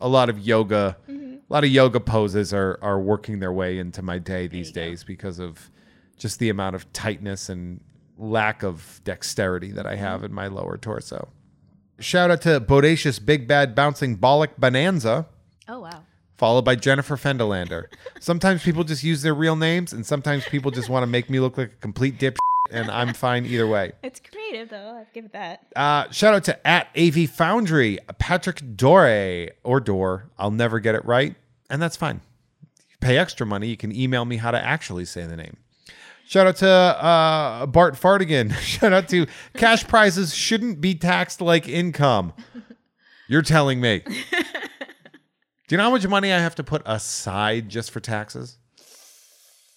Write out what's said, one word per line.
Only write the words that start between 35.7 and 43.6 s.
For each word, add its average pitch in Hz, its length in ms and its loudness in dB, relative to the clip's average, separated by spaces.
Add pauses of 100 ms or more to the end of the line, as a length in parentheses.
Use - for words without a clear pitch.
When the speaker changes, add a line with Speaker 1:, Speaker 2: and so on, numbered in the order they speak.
Speaker 1:
Shout 190 220 6
out 185 80 2
to, 190 120 4
uh, 160 960 4
Bart 160 280 6
Fardigan. 160 580 2
<laughs> - 60 -4
Shout - 340 2
out 185 180 4
to 175 180 2 (260)
Cash 226 320 4
Prizes 196 480 4
Shouldn't 220 460 -2
Be 180 160 0
Taxed 175 440 -2
Like 170 280 2
Income. 139 640 0 (960)
You're 151 140 2
telling 143 380 2